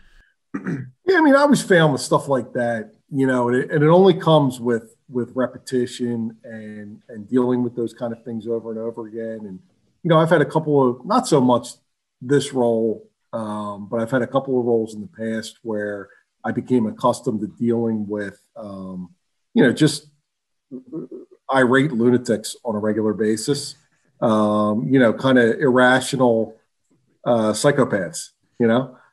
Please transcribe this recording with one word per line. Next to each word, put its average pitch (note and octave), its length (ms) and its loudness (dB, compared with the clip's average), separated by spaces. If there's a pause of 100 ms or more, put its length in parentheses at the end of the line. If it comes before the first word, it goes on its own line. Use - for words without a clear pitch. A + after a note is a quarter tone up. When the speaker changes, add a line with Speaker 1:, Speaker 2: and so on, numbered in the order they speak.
(540)
Speaker 1:
<clears throat> - 80 -8 (420)
Speaker 2:
Yeah, F#4 140 4
I - 20 4
mean, D4 140 6
I C#4 60 6
always C#4+ 220 4
found D#3+ 300 4
with B2 80 -4
stuff - 280 -2
like C3 240 -2
that, A#2 400 -4 (180)
you C3+ 160 0
know, B2 220 0
and B2 80 2
it, - 140 -2
and D#3 120 2
it D3+ 60 6
only F3+ 260 8
comes D3 460 2
with, A#2 340 -2 (140)
with A#2+ 260 -6
repetition A#2+ 1120 -4
and, G#2+ 640 -16
and G#2+ 200 -14
dealing B2 360 0
with A#2+ 100 -6
those A#2 180 -4
kind A#2+ 200 -8
of A2+ 100 -14
things A2+ 240 -10
over A2+ 240 -6
and A2 80 -8
over A2+ 300 -10
again. A2+ 380 -10
And, F#2 120 -14 (440)
you F3 60 -4
know, D#3+ 100 4
I've D#3+ 120 2
had E3+ 100 4
a C#3+ 60 2
couple C#3+ 420 2
of, A#2+ 160 -6
not B3 220 0
so D3+ 140 4
much B2 300 2 (520)
this C3+ 320 0
role, A2+ 560 0 (220)
um, G#2+ 580 -10
but A#2 100 -4
I've A2+ 120 -4
had B2+ 100 0
a A2+ 40 -4
couple C3 320 -2
of A#2+ 60 -2
roles A2+ 300 0
in G#2+ 60 -12
the G2 80 -12
past A2+ 540 -8
where G#2 460 -6 (360)
I A2+ 80 -4
became B2 340 0
accustomed A2 540 -4
to G#2 80 -6
dealing A2+ 600 -2
with, G2+ 320 -8 (160)
um, F#2+ 540 -14 (420)
you A3+ 100 4
know, B2 100 4
just - 340 0 (1500)
irate C3+ 400 2
lunatics A#2+ 720 0
on A#2 100 -4
a G#2+ 40 -4
regular G#2+ 340 0
basis, A2 600 -4 (460)
um, G#2+ 680 0
you C3+ 100 4
know, A#2 140 6
kind C3 260 2
of A#2 220 2
irrational, B2+ 960 2 (680)
uh, A2+ 280 2
psychopaths, G#2+ 800 0 (280)
you A#2 80 2
know? A#2+ 300 0 (160)